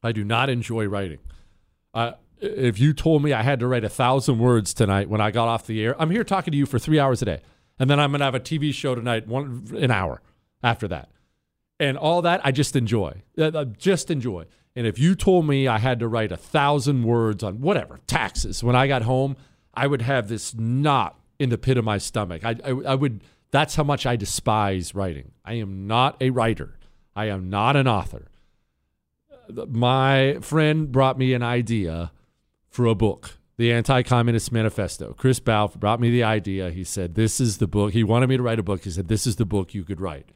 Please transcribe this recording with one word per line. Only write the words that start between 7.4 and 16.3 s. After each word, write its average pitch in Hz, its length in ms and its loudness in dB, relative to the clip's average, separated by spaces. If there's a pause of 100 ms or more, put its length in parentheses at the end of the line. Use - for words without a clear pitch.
And 131 120 2
then 143 100 6
I'm 147 120 4
gonna 143 120 0
have 135 100 0
a 127 60 -2
T 143 180 -6
V 147 140 0
show 131 240 -2
tonight, 117 320 -2
one, 127 380 -6 (100)
an 127 160 0
hour 92 300 -2 (420)
after 117 240 0
that. 85 220 -8 (680)
And 143 180 0
all 165 240 0
that, 170 220 2
I 139 80 2
just 131 240 0
enjoy. 107 480 -2 (140)
Uh, 160 60 2
uh, 156 220 -2
just 170 440 -2
enjoy. 113 360 -4 (300)
And 117 120 -2
if 104 100 -2
you 165 180 4
told 180 300 4
me 139 220 2
I 113 120 2
had 120 200 0
to 117 80 -2
write 110 240 -2